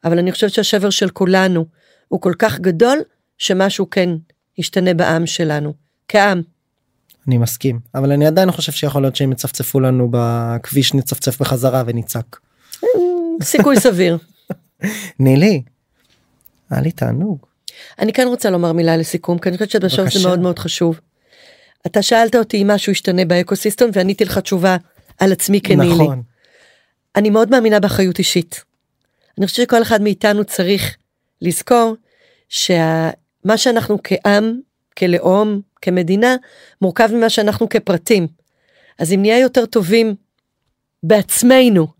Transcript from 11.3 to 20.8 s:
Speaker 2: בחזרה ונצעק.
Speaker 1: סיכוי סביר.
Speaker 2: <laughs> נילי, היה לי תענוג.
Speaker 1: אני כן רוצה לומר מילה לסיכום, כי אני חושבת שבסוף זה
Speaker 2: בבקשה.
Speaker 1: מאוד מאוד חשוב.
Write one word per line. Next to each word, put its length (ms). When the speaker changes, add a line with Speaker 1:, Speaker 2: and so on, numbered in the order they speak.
Speaker 2:
בחזרה 440
ונצעק. 540
Speaker 1:
סיכוי 360
סביר. 380
Speaker 2:
<laughs> 500
נילי, 420
היה 120
לי 100
תענוג. 540
Speaker 1:
אני 140
כן 140
רוצה 220
לומר 240
מילה 240
לסיכום, 420
כי 100
אני 80
חושבת 140
שבסוף 260
זה 60
Speaker 2:
בבקשה. 240
Speaker 1:
מאוד 120
מאוד 200
חשוב. 400